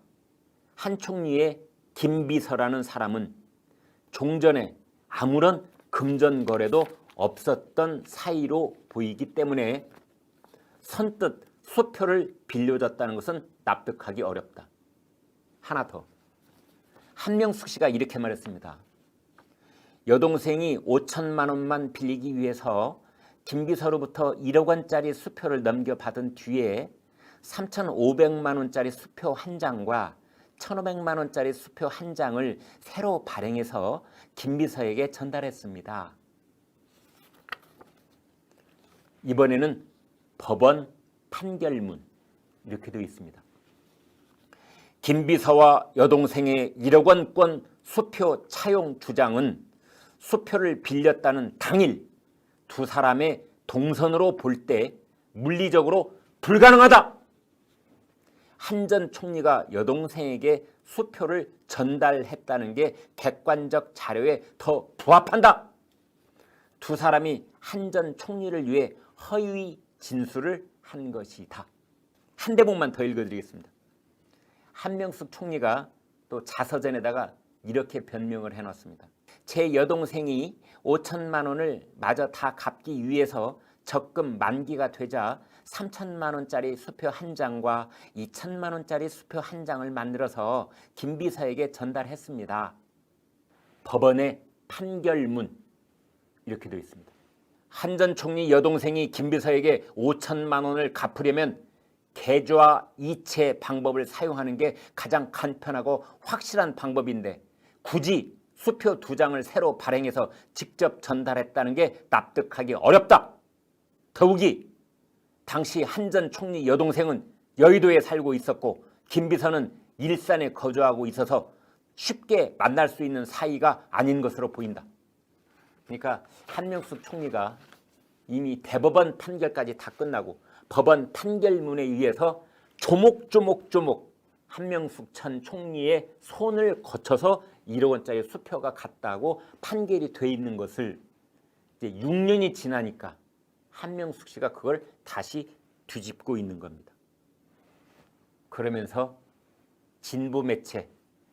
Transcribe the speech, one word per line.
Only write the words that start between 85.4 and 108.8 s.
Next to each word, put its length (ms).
삼천만 720
원짜리 420
수표 320
한 260
장과 540
이천만 580
원짜리 360
수표 320
한 240
장을 260
만들어서 800
김비서에게 800
전달했습니다." 1000
법원의 580
판결문 880
이렇게 220
되어 120
있습니다. 300
"한 280
전 180
총리 360
여동생이 600
김비서에게 840
오천만 680
원을 280
갚으려면 720
계좌 720
이체 640
방법을 480
사용하는 500
게 200
가장 380
간편하고 720
확실한 560
방법인데 640
굳이 560
수표 460